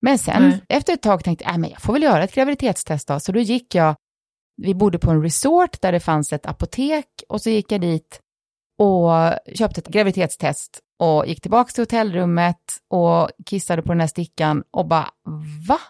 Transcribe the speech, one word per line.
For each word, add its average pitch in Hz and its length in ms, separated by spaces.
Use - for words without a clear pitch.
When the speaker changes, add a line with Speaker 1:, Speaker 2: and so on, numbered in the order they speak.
Speaker 1:
Men 262 160
sen - 300
Speaker 2:
Nej. 196 200
Speaker 1:
efter 285 240
ett - 100
tag 196 220
tänkte 170 200
jag, 175 100
"Äh, 170 40
men 165 120
jag - 120
får 208 100
väl 294 100
göra 190 220
ett 190 100
graviditetstest 262 720
då." 143 120
Så - 120
då 208 80
gick 233 340
jag, 160 200
vi 190 120
bodde 185 240
på 165 120
en 156 120
resort 320 580
där 185 120
det 175 80
fanns 156 320
ett 147 140
apotek, 269 600
och 214 120
så 226 100
gick 214 220
jag 202 80
dit 165 400
och 180 360
köpte 214 260
ett - 80
graviditetstest 175 920
och 156 280
gick 160 140
tillbaka 226 320
till 240 100
hotellrummet 175 760
och 170 400
kissade 175 360
på - 100
den 170 80
här 165 60
stickan 156 640
och 180 160
bara, 160 220
"Va?" 285 100